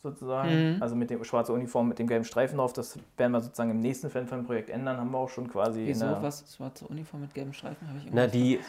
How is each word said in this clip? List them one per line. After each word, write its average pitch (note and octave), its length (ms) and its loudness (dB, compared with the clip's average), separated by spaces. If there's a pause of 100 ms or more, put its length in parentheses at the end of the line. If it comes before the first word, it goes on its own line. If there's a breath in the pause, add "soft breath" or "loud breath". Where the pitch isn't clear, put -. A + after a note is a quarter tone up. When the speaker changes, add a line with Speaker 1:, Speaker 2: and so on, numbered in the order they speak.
Speaker 1:
sozusagen. D3 720 0
Speaker 2:
Mhm. G3+ 80 0
Speaker 1:
Also A#2 140 -2
mit A#2+ 120 0
dem A2+ 140 -4
schwarze A#2 300 2
Uniform A#2+ 340 2
mit A#2 120 0
dem A#2 80 0
gelben A#2 180 2
Streifen C3 320 2
drauf, B2+ 160 2
das - 260 -8 (160)
werden B2 160 4
wir A#2+ 100 4
sozusagen A#2 300 -2
im A2+ 80 2
nächsten C3 300 0
Fanfilm-Projekt B2 600 -4
ändern, C3 280 -2
haben A#2+ 140 -2
wir C3 80 -2
auch C3 100 0
schon A#2+ 200 -8
quasi A2 360 2
Speaker 2:
Wieso? A2+ 200 0
Speaker 1:
in A2 60 2
der G2+ 100 0
Speaker 2:
Was? C#3+ 340 -6
Schwarze C3+ 300 -10
Uniform D#3 360 -10
mit C#3+ 120 -12
gelben C#3 200 -8
Streifen? - 340 -12
Hab C#3 80 -10
ich C#3+ 160 -10
Speaker 3:
Na, A#2+ 140 6
Speaker 2:
irgendwas A2+ 60 2 (380)